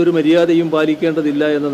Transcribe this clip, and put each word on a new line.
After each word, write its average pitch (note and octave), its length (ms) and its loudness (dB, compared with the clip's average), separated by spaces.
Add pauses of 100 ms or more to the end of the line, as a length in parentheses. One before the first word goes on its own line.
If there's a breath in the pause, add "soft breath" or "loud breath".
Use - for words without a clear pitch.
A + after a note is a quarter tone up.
ഒരു E3+ 120 2
മര്യാദയും E3 580 2
പാലിക്കേണ്ടതില്ല D#3 680 -2 (120)
എന്ന D3 180 -4